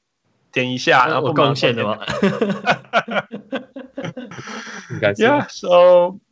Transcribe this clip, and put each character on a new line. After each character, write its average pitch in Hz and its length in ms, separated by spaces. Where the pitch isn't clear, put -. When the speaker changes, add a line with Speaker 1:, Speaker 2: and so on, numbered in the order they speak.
Speaker 1:
点 127 180
一 127 60
下， 135 260
Speaker 2:
我， 123 80
Speaker 1:
然 139 100
后 139 60
不 156 60
忙 147 160
的 139 60
时 143 120
候 123 60
点 110 120
Speaker 2:
我 104 100
贡 - 100
献 - 240
的 - 920
吗？ - 80
<laughs> - 1600
Speaker 3:
应 117 100
该 104 120
是。 147 100
Speaker 1:
Yeah, 277 260
so， 180 680